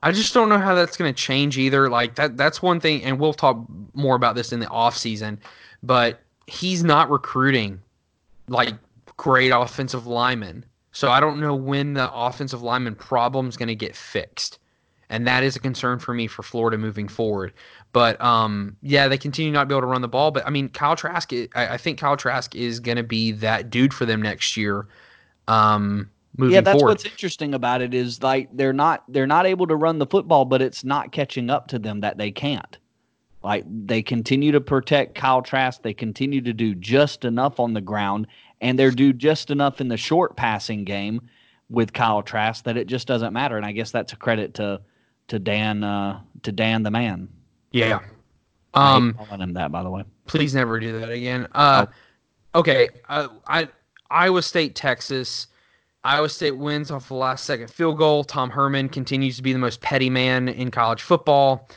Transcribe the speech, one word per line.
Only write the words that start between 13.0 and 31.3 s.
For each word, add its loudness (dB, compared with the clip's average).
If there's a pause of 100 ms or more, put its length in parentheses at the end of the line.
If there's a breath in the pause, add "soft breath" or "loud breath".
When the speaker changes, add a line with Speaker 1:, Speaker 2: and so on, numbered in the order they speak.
Speaker 1:
gonna -4
get -8
fixed. -10 (500)
And -4
that 2
is 0
a -8
concern -4
for -8
me -4
for -12
Florida -2
moving -6
forward. -4 (400 loud breath)
But, 2
um, 0
yeah, 2
they 0
continue -4
not 2
to 0
be -2
able 2
to -2
run -2
the -6
ball. 2
But, -4
I -4
mean, -2
Kyle 0
Trask, -6
I, -4
I -2
think -6
Kyle 0
Trask -4
is -6
gonna -2
be -2
that -2
dude 2
for -2
them 0
next -4
year, -2 (600 soft breath)
um, 4 (260)
moving 6
Speaker 2:
Yeah, 10
that's 6
Speaker 1:
forward. 8
Speaker 2:
what's 0
interesting -6
about 0
it -4
is, -4
like, 0
they're 0
not, 2
they're 0
not 4
able 2
to 2
run 2
the 0
football, 4
but 2
it's -4
not -2
catching -4